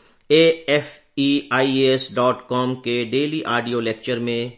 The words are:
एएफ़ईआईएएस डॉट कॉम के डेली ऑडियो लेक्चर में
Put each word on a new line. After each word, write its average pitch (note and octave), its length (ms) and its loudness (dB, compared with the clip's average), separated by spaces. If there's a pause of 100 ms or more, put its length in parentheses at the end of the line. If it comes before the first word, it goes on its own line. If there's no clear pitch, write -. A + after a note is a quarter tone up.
(320)
एएफ़ईआईएएस C#3 1800 2
डॉट B2 320 0
कॉम B2+ 280 -2
के A#2+ 300 -4
डेली D3 360 -2
ऑडियो A#2 380 -2
लेक्चर A#2 400 -4
में A#2+ 380 -6